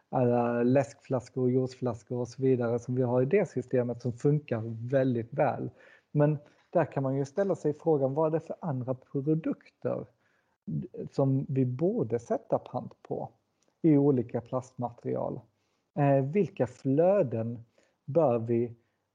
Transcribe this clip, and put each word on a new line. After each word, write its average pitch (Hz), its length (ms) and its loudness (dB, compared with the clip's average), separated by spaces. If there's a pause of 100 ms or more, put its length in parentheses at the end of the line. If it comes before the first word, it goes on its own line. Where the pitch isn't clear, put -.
alla 120 540 2
läskflaskor 127 800 0
och 127 80 2
juiceflaskor 127 680 -4
och 120 80 -6
så 123 140 -14
vidare 120 380 2
som 123 160 -6
vi 131 60 2
har 127 200 2
i 131 40 2
det 185 240 0
systemet 123 520 -2
som 123 120 -4
funkar 143 480 0 (280)
väldigt 131 440 0
väl. 127 360 -2 (420)
Men 151 260 2 (320)
där 165 160 2
kan - 180 -4
man 135 120 -2
ju 139 100 -2
ställa 196 300 -2
sig 151 180 -2
frågan, 143 400 0
vad 160 140 2
är 156 120 0
det 156 60 -10
för - 140 -12
andra 131 340 -4
produkter 135 1120 -4 (1080)
som 135 380 0
vi 131 160 0
borde 127 540 -2
sätta - 400 -4
pant - 420 -10
på - 280 -8 (520)
i 151 160 6
olika 127 440 0
plastmaterial? 123 960 -6 (600)
Eh, 139 260 4
vilka 147 420 0
flöden 131 960 0 (420)
bör 135 340 2
vi 117 340 0 (420)